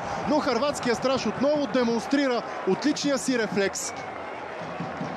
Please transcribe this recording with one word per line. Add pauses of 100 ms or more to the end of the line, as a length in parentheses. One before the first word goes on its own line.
(280)
но
хърватският
страж
отново
демонстрира (260)
отличния
си
рефлекс. (1200)